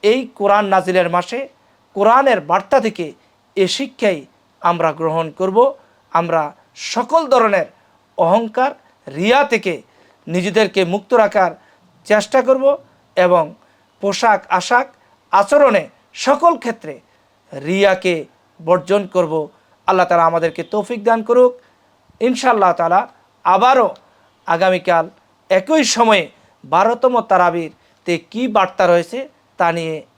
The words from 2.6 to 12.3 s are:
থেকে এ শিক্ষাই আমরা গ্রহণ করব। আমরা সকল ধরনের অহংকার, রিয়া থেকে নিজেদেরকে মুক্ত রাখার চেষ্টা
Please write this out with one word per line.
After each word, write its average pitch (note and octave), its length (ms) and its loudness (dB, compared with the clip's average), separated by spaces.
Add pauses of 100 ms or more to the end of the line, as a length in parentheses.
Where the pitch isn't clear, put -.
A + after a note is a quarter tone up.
থেকে G#3+ 200 -6 (520)
এ G3 100 2
শিক্ষাই G#3 520 -4 (420)
আমরা E3 280 0 (100)
গ্রহণ D#3+ 280 -4 (120)
করব। F#3+ 180 -2 (540)
আমরা E3 300 -2 (520)
সকল B3 280 -2 (120)
ধরনের G#3 340 2 (500)
অহংকার, A3+ 540 0 (360)
রিয়া G3 340 0 (120)
থেকে G3 200 -4 (540)
নিজেদেরকে F#3+ 540 -2 (120)
মুক্ত G3+ 200 -6
রাখার G#3 380 2 (560)
চেষ্টা G#3+ 400 0